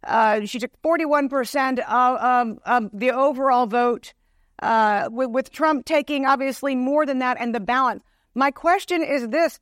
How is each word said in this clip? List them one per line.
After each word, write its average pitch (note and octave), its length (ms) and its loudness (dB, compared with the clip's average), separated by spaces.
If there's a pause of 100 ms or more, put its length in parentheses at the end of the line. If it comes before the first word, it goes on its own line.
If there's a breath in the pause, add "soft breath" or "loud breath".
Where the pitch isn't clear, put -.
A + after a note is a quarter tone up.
Uh, G#3+ 420 2
she G#3+ 140 -8
took A#3 120 -8 (100)
forty-one D4+ 460 2
percent C4 520 -2
of, B3 380 2
of, B3 480 0
of A3 280 0
the A3+ 180 0
overall C4 540 2
vote, A#3+ 480 -2 (480)
uh, G#3+ 500 2
with, B3 180 -2
with B3 220 -4
Trump D4+ 340 0
taking D4 400 0
obviously C4+ 500 0
more C#4 300 0
than C4 140 -2
that B3+ 200 -2
and A#3 140 -4
the A#3+ 60 -2
balance. A#3+ 420 0 (320)
My C#4 180 2
question F4 520 0
is C4 260 -2
this. D#4 320 0